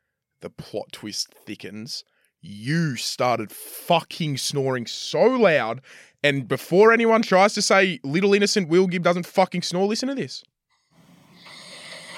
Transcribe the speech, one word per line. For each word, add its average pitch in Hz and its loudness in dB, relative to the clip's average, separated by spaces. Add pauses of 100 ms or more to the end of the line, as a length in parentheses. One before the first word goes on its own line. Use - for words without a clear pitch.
(420)
the 90 -12
plot - -12
twist - -12 (160)
thickens. 104 -14 (400)
You 127 -4
started 117 -4
fucking - -4
snoring 131 -4
so - -6
loud. 151 2 (420)
And 139 0
before 180 4
anyone 226 4
tries 196 4
to 208 -2
say 190 2
"Little 190 2
innocent 202 2
Will 185 4
Gibb 180 -2
doesn't 175 0
fucking 185 0
snore," 180 -2
listen 220 -4
to 277 -6
this. 170 -10 (1700)